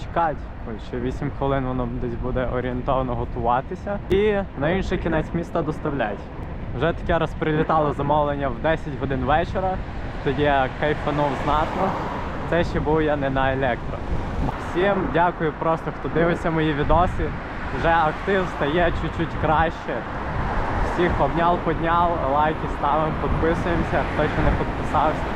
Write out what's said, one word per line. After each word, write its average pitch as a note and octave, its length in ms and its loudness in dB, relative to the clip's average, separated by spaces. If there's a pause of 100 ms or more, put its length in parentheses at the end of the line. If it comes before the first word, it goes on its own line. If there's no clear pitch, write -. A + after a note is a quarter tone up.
чекати, E3 340 -2 (300)
бо A#2 60 -8 (160)
ще B2+ 120 -6
вісім C3 380 -2
хвилин C3+ 260 0
воно B2+ 240 -2 (140)
десь A#2+ 120 -2
буде B2 400 -2
орієнтовно B2 600 0
готуватися. B2 840 -2 (120)
І G3+ 240 4 (240)
на D3 120 0
інший F#3+ 280 0
кінець D#3+ 360 -2
міста E3+ 280 -2
доставлять. C#3 560 -2 (580)
Вже D#3 160 2
таке E3+ 260 0
раз D#3 200 0
прилітало D#3 540 2
замовлення C#3+ 560 0
в C3 140 -4
десять D3+ 380 0
годин C3+ 240 -2
вечора, F3 520 2 (480)
тоді C#3+ 180 2
я C#3 260 4 (120)
кайфанув D3 480 0 (160)
знатно. E3+ 460 0 (600)
Це E3+ 140 2
ще - 160 -2
був D#3 220 2
я D3 140 2
не C#3 140 0
на C3+ 220 2
електро. C3 460 -2 (600)
Всім F#3+ 340 2 (180)
дякую E3+ 460 2
просто, E3 320 0 (100)
хто C#3+ 80 -4
дивиться E3 420 2
мої D#3+ 220 2
відоси. D3+ 580 2 (480)
Вже F3 100 2
актив E3 580 2 (100)
стає E3+ 360 2 (100)
чуть-чуть E3 400 -4
краще. D#3+ 520 2 (960)
Всіх E3+ 280 2
обняв, E3 440 2
подняв, E3 680 2
лайки D3+ 340 2 (100)
ставимо, D#3 340 2 (100)
підписуємося, E3 800 0 (120)
хто D#3 80 2
ще D#3 220 0
не C#3 140 6
підписався, D3+ 640 0 (120)